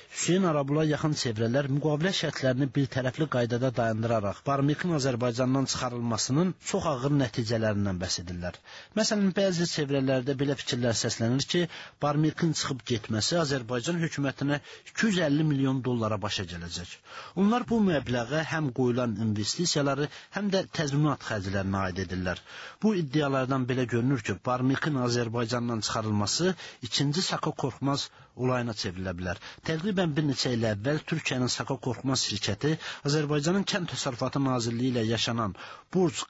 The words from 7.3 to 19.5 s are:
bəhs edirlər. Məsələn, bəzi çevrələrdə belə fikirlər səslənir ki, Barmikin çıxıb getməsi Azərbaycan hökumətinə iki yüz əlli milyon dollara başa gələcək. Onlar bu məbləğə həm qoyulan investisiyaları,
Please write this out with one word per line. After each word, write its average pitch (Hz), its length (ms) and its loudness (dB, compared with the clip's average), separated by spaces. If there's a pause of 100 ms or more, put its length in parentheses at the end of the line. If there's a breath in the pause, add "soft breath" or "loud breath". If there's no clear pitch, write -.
bəhs 90 220 -4
edirlər. 90 380 -8 (340 loud breath)
Məsələn, 208 420 2
bəzi 180 320 2
çevrələrdə 135 720 0
belə 139 200 0
fikirlər 120 400 0
səslənir 120 480 0
ki, 175 180 0 (320 loud breath)
Barmikin 151 580 2
çıxıb - 320 -4
getməsi 113 540 0
Azərbaycan 131 600 -2
hökumətinə 143 600 -2 (200 loud breath)
iki - 280 -2
yüz 185 140 2
əlli 151 240 4
milyon 135 360 2
dollara 113 380 0
başa 104 260 -4
gələcək. 85 480 -10 (380 loud breath)
Onlar 214 340 2
bu 233 160 2
məbləğə 127 640 2
həm 156 260 0
qoyulan 123 460 2
investisiyaları, 139 920 0 (200 loud breath)